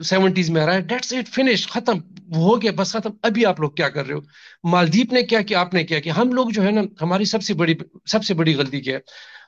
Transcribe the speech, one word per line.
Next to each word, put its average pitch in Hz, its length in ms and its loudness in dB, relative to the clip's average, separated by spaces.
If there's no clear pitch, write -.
सेवेंटीज़ 185 480 2
में 165 100 2
हराया, 170 260 0
that's 247 260 -6
it, 254 160 -6
finish, 254 420 0
खत्म, 233 320 -2
हो 180 220 4
गया, 214 140 0
बस 185 240 -4
खत्म। 220 180 -6
अभी 226 200 0
आप 175 180 2
लोग 147 140 -2
क्या 151 140 -2
कर 139 160 -6
रहे 135 80 -8
हो? 147 120 -10
मालदीव 175 480 4
ने 247 100 4
क्या 226 180 2
किया, 190 200 0
आपने 180 220 0
क्या 160 160 -2
किया? 160 140 -4
हम 247 200 2
लोग 247 180 0
जो 208 100 0
है 196 100 2
ना, 214 160 2
हमारी 180 240 0
सबसे 214 280 -2
बड़ी, 165 240 2
सबसे 214 260 0
बड़ी 160 200 2
गलती 135 280 -2
क्या 131 140 -4
है? 135 80 -8